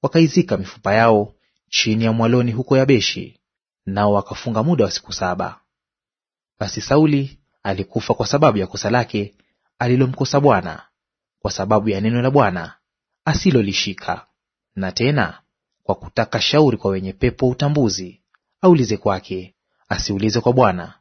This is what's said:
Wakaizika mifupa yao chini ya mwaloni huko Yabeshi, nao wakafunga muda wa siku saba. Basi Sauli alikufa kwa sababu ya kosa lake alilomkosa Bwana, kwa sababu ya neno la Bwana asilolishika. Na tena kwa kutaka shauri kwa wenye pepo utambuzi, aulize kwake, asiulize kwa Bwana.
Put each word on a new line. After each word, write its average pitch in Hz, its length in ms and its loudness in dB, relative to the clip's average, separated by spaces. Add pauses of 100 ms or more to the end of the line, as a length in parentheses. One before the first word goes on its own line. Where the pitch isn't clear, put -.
Wakaizika 165 540 2
mifupa 98 380 -4
yao 110 400 4 (340)
chini 113 360 -2
ya 113 80 2
mwaloni 117 400 0
huko 127 240 0
Yabeshi, 131 640 0 (460)
nao 104 260 0
wakafunga 110 500 -4
muda 143 220 2
wa 92 60 -2
siku - 220 -12
saba. 90 480 -6 (1000)
Basi 101 220 -8
Sauli 143 580 0 (240)
alikufa 98 520 -4
kwa 113 120 -2
sababu 139 320 2
ya 95 80 -2
kosa - 240 -6
lake 113 440 -2 (440)
alilomkosa 127 600 0
Bwana, 90 420 2 (580)
kwa 101 100 -4
sababu 104 380 0
ya 98 120 -2
neno 117 220 -2
la 131 80 0
Bwana 98 440 0 (500)
asilolishika. 107 1040 -2 (500)
Na 95 160 -6
tena 117 500 -2 (400)
kwa - 120 -4
kutaka - 460 -6
shauri 147 360 2
kwa 98 140 -4
wenye 95 220 -6
pepo 127 360 -2
utambuzi, 123 720 -2 (400)
aulize 139 360 4
kwake, 92 580 -4 (340)
asiulize 104 520 -2
kwa 123 120 2
Bwana. 95 480 0